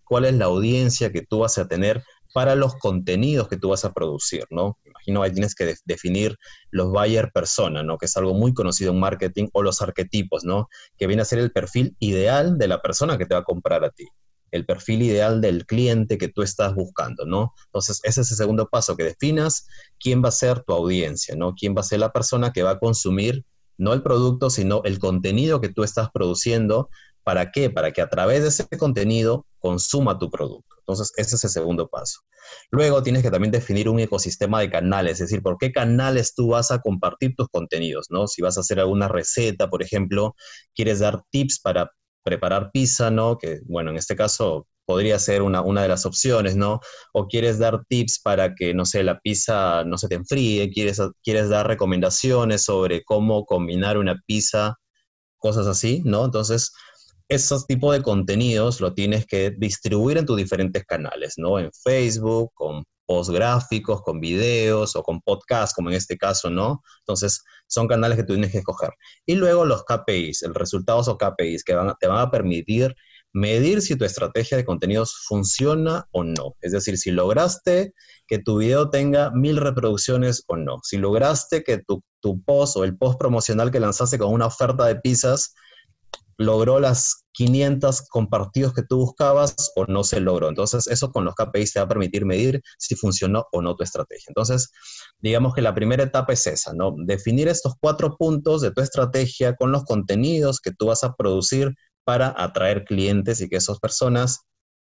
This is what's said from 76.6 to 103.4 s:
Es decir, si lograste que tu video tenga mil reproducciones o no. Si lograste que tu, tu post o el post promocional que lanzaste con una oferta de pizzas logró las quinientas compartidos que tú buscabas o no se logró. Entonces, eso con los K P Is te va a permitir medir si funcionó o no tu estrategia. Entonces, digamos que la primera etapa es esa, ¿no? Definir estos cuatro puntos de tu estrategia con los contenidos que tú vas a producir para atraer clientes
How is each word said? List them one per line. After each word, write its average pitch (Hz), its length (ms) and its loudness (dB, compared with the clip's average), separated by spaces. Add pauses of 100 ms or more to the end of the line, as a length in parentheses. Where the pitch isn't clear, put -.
Es 90 120 -6
decir, 95 260 -2
si 92 140 -2
lograste 175 800 0 (320)
que 107 140 -2
tu 104 180 0
video 139 320 2
tenga 143 400 2
mil 139 260 2
reproducciones 123 920 0
o 85 80 -2
no. 69 260 -6
Si - 140 -6
lograste 135 640 0
que 113 160 0
tu, 98 240 -4 (180)
tu 95 220 -4
post 143 340 2
o 92 60 0
el 95 160 -2
post 127 220 0
promocional 117 500 0
que 127 80 0
lanzaste 117 400 0
con 104 140 2
una 117 140 2
oferta 123 400 0
de 113 100 4
pizzas 127 580 0 (840)
logró 110 420 4
las - 520 0
quinientas 135 760 2
compartidos 113 640 0
que 120 100 -2
tú 127 140 0
buscabas 139 580 2 (220)
o 92 80 0
no 98 200 0
se 107 160 0
logró. 90 280 2
Entonces, 107 380 -2
eso 120 260 -2
con 95 140 0
los 87 80 -4
K 110 180 -4
P 104 80 0
Is 104 140 -2
te 101 60 0
va 95 40 2
a 87 40 -8
permitir 101 360 0
medir 120 380 2 (160)
si - 180 -4
funcionó 98 560 0
o 87 80 0
no 87 160 -2
tu 87 80 -4
estrategia. - 440 -8
Entonces, 117 420 0 (480)
digamos 117 360 2
que 139 60 -2
la 107 140 2
primera 117 280 2
etapa 131 300 0
es - 140 0
esa, 78 260 -4
¿no? 85 320 -2
Definir 117 420 0
estos 151 320 0
cuatro 151 380 0
puntos 156 460 2
de 104 100 0
tu - 80 -2
estrategia 127 760 0
con 127 160 0
los 139 140 0
contenidos 131 760 2
que 92 120 -6
tú 107 140 -2
vas 113 180 2
a 127 100 -2
producir 104 600 0 (300)
para 127 320 2
atraer 95 480 0
clientes 101 580 0